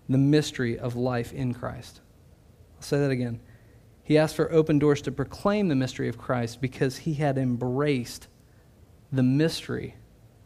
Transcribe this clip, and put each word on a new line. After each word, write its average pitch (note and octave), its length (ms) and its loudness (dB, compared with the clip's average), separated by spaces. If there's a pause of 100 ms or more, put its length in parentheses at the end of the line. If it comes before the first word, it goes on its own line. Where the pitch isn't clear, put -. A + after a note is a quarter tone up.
the C3 80 2
mystery C#3 640 2
of A#2+ 160 -6
life A#2+ 360 -2
in C3 220 -4
Christ. A#2+ 480 -12 (760)
I'll - 40 -20
say C#3+ 160 0
that C#3+ 120 2
again. A#2+ 300 -4 (640)
He D3 140 4
asked D#3 200 2
for - 140 0
open D#3 280 4
doors C#3+ 220 4
to C#3 100 -6
proclaim G3+ 560 -2
the D3 80 2
mystery C3 320 -2
of A#2+ 100 -6
Christ A#2+ 440 -4
because C3+ 380 -2
he D#3+ 160 -4
had C#3 220 0
embraced B2+ 880 -2 (840)
the C3 100 2
mystery C3 720 0 (500)